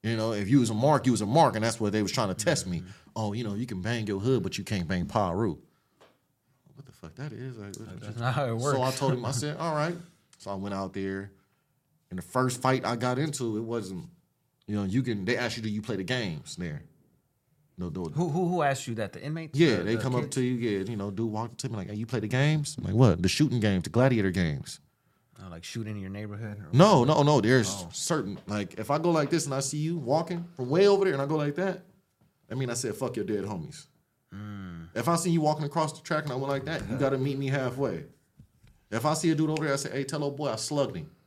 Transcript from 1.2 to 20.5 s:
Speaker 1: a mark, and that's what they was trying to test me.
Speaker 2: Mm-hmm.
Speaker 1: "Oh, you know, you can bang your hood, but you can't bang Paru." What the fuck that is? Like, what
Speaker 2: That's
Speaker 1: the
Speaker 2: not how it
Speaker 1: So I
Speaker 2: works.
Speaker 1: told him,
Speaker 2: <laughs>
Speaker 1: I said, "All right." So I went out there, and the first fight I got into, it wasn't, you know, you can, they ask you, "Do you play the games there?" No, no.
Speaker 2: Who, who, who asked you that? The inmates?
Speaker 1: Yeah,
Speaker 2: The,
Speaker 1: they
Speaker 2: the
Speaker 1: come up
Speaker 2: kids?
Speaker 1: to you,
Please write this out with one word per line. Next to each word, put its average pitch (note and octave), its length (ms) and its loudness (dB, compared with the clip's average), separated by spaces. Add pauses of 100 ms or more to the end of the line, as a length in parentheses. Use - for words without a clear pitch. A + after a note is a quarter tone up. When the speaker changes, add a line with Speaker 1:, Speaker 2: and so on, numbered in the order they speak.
Speaker 1:
a G#2 40 -2
mark, B2 300 6
and G#2+ 80 0
that's A#2 160 0
what G#2 120 2
they G#2+ 100 2
was F#2 100 -2
trying A2 160 2
to F#2 60 -2
test C#3 340 0
me. F2 120 -4
Speaker 2:
Mm-hmm. F#2 80 -14 (280)
Speaker 1:
"Oh, G#2+ 160 -2
you A#2 100 -4
know, G#2 120 -4
you A#2+ 120 -4
can F#2+ 160 -6
bang A2+ 240 -2
your G2 140 -2
hood, A#2 240 2
but F#2 140 -6
you G2+ 40 -6
can't F2+ 240 -2
bang F#2 200 0
Paru." F#2+ 520 0 (1160)
What - 120 -20
the - 60 -20
fuck E2+ 240 -18
that C#3+ 160 -10
is? A#2+ 240 -12
Like, G2+ 200 -12
what G2+ 240 -14
Speaker 2:
That's G#2 140 -12
Speaker 1:
the A#2 60 -8
Speaker 2:
not A#2+ 140 0
how C#3+ 100 0 (100)
it A2+ 60 -2
Speaker 1:
So C#3 160 2
I B2+ 100 2
Speaker 2:
works. C3 140 0
Speaker 1:
told C3+ 140 4
him, A#2+ 100 -4
Speaker 2:
<laughs> - 0 -
Speaker 1:
I B2 80 0
said, D3 240 -2
"All E3 180 -2
right." D#3+ 220 0 (420)
So G2 140 -6
I - 20 -2
went G2 180 -4
out G2 200 -4
there, G2 400 -6 (800)
and F#2 80 -8
the E2+ 40 -8
first B2+ 400 0
fight C3 240 4
I A#2 80 0
got B2 240 0
into, C3 380 -2
it A2+ 60 -2
wasn't, G2 420 -6 (640)
you G#2 80 -2
know, G2+ 80 0
you G#2 180 0
can, G#2+ 220 -2
they A2+ 120 2
ask A#2 200 -2
you, A2+ 80 -8
"Do A2+ 40 -2
you G#2 140 -4
play G#2 140 -4
the F#2 80 -4
games F#2 500 -4
there?" E2+ 300 -8 (920)
No, F2 120 -6
no. E2+ 160 -6
Speaker 2:
Who, D3+ 240 -2
who, E3+ 200 0
who F3 140 0
asked C#3 260 0
you A#2 80 -4
that? G#2+ 160 -6
The - 100 -14
inmates? D3+ 360 -6
Speaker 1:
Yeah, D3 200 6
Speaker 2:
The, F2 60 -2
Speaker 1:
they A2+ 120 0
Speaker 2:
the A2+ 60 -2
Speaker 1:
come B2+ 140 0
up B2 60 2
Speaker 2:
kids? - 140 -4
Speaker 1:
to C3 60 2
you, B2+ 120 2